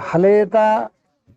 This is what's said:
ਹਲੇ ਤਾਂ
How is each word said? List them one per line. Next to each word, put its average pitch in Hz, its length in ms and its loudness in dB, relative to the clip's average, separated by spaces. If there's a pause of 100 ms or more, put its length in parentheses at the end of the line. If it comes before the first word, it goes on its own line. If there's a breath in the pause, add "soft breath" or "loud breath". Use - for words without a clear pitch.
ਹਲੇ 202 380 2
ਤਾਂ 214 420 0 (500)